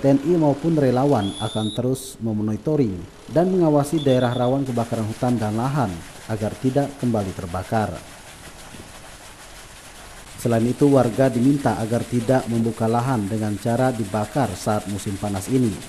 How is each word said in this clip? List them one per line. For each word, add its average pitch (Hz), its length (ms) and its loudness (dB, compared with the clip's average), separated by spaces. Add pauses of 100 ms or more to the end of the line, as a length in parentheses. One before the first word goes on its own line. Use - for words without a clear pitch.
T 139 80 6
N 139 160 6
I 175 80 4
maupun 156 400 2
relawan 127 640 4
akan 107 320 -2
terus 127 480 -4
memonitoring 107 800 0 (320)
dan 165 160 4
mengawasi 156 560 2
daerah 127 320 4
rawan 127 320 0
kebakaran 117 400 -2
hutan 120 320 0
dan 107 160 -2
lahan 131 320 0 (400)
agar 104 320 -2
tidak 135 400 0
kembali 107 320 0
terbakar. 92 640 -4 (2500)
Selain 117 240 2
itu, 139 240 4
warga 123 400 4
diminta 123 480 2
agar 110 240 0
tidak 120 480 2
membuka 113 400 0
lahan 120 400 0
dengan 107 240 -2
cara 120 400 0
dibakar 107 560 -2
saat 104 400 -2
musim 101 240 -4
panas 98 320 -4
ini 123 240 2 (180)